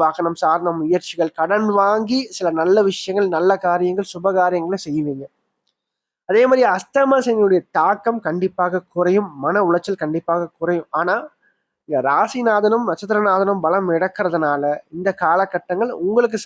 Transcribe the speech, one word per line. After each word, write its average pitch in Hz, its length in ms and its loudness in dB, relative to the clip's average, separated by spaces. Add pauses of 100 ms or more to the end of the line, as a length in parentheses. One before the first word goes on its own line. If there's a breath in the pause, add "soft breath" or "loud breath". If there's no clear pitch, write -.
வாகனம் 165 400 0
சார்ந்த 170 300 2 (100)
முயற்சிகள், 165 580 -2
கடன் 208 300 0 (100)
வாங்கி 220 400 0 (120)
சில 175 200 -2
நல்ல 180 320 2
விஷயங்கள், 196 540 -2
நல்ல 185 200 2
காரியங்கள், 180 540 -2
சுப 185 220 -2
காரியங்களை 180 500 0
செய்வீங்க. 147 420 -4 (1040)
அதே 220 160 4
மாதிரி 254 220 4
அஷ்டம 269 580 2
சனியுடைய 208 360 4 (180)
தாக்கம் 208 480 0
கண்டிப்பாக 180 560 -2 (100)
குறையும், 185 340 2 (140)
மன 185 240 0
உளைச்சல் 185 380 -2
கண்டிப்பாக 165 560 -4
குறையும். 170 280 -2 (120)
ஆனா 180 180 0 (720)
இங்க 143 140 0
ராசிநாதனும் 214 840 0
நட்சத்திரநாதனும் 196 800 0
பலம் 180 320 0
இழக்கிறதுனால 165 640 -2 (300)
இந்த 180 160 -4 (100)
காலகட்டங்கள் 180 720 -2 (140)
உங்களுக்கு 226 400 0